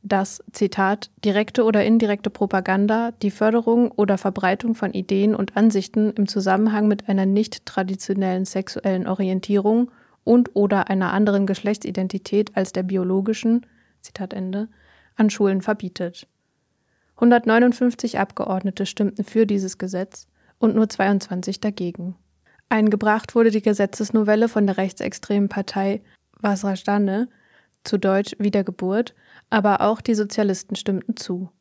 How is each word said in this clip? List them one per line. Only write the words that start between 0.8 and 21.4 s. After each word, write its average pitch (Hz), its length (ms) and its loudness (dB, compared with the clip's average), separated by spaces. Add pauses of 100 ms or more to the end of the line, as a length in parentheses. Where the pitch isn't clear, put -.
„direkte 214 380 2
oder 208 200 4
indirekte 214 460 2
Propaganda, 202 800 0 (100)
die 202 100 0
Förderung 226 600 2
oder 202 260 2
Verbreitung 202 580 0
von 185 180 -4
Ideen 196 400 0
und - 240 -2
Ansichten 214 540 2
im 202 160 0
Zusammenhang 208 600 2
mit 208 220 -2
einer 190 160 2
nicht 202 400 -2
traditionellen 190 800 -4
sexuellen 190 640 -4
Orientierung 196 840 0 (360)
und 240 300 4
oder 202 340 2
einer 190 240 0
anderen 202 340 2
Geschlechtsidentität 196 1080 -4
als 190 180 -2
der 185 100 -2
biologischen“, 190 840 0 (360)
Zitat 190 320 -10
Ende, 196 340 -6 (480)
an 214 140 4
Schulen 190 320 0
verbietet. 185 680 -6 (920)
Hundertneunundfünfzig 240 1000 2
Abgeordnete 190 680 -4
stimmten 202 380 -4
für 220 220 2
dieses 196 320 -4
Gesetz 190 500 -8 (320)
und 220 160 2
nur 220 140 4
zweiundzwanzig 190 680 -2